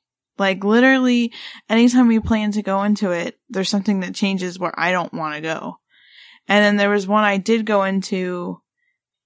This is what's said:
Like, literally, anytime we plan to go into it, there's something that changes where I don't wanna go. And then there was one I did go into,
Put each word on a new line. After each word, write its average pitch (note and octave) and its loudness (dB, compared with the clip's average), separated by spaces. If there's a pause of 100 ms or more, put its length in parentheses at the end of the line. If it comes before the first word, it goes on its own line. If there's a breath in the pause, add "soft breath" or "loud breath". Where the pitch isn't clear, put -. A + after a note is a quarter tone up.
(380)
Like, G3 0
literally, A#3+ 2 (360 loud breath)
anytime A#3+ 4
we A3+ 4
plan G#3+ 0
to G#3+ -4
go G3 -2
into G#3 0
it, E3+ -6 (120)
there's F#3+ -4
something G3 0
that F#3 -8
changes F#3 -4
where F3+ -4
I E3+ 0
don't F3+ -2
wanna D3+ -8
go. D#3+ -8 (680 soft breath)
And G#3 4
then G#3 2
there G3+ 2
was G3+ 0
one G#3+ 2
I G3+ 0
did A3 0
go G#3 0
into, F#3 -6 (640)